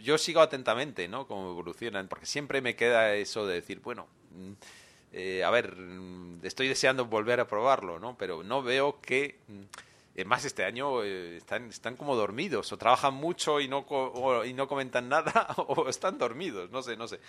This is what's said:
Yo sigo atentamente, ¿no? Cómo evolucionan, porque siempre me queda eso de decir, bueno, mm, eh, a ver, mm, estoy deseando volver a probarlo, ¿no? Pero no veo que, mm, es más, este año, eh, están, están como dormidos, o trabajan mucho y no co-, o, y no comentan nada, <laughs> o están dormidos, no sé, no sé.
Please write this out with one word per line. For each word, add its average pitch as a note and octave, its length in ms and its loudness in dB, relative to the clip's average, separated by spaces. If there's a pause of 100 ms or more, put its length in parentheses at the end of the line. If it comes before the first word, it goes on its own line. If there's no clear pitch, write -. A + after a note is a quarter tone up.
Yo C3 160 4
sigo D#3+ 240 4
atentamente, B2+ 640 2
¿no? A#2 200 -8
Cómo F#2+ 240 -6
evolucionan, F#2+ 580 -6
porque - 180 -10
siempre C#3 360 -2
me A#2+ 140 -2
queda A2+ 380 6
eso G#2 320 -2
de F#2 100 0
decir, F#2 260 -8
bueno, G#2 240 -10 (240)
mm, F#2 220 -16 (600)
eh, F#2 320 -2
a F2 60 4
ver, G#2+ 260 4
mm, F2+ 640 -14
estoy C3 260 -2
deseando C3 380 2
volver A2 340 2
a A2+ 60 0
probarlo, G#2+ 520 2
¿no? A#2+ 180 -10
Pero F2 260 -6
no B2 200 -2
veo C3+ 400 0
que, C#3 360 -2 (100)
mm, G2+ 140 -16 (520)
es F#2 120 -6
más, B2 200 2
este G#2+ 180 -2
año, B2 400 -2
eh, F2+ 320 -6
están, A2+ 320 -6
están A2+ 280 -10
como C#3+ 200 0
dormidos, A2 560 0
o G2 60 -8
trabajan B2+ 360 6
mucho D3+ 460 0
y C3+ 80 -2
no C#3 180 -2
co-, C3 280 0
o, B2 300 2
y B2+ 100 -6
no C3+ 120 -2
comentan B2+ 440 0
nada, D3+ 220 4
<laughs> F#3 260 2
o C#3 320 2
están F#3+ 280 -2
dormidos, A#2+ 520 -4
no B2+ 120 -4
sé, A#2+ 140 -6
no A2+ 100 -8
sé. G#2 220 -12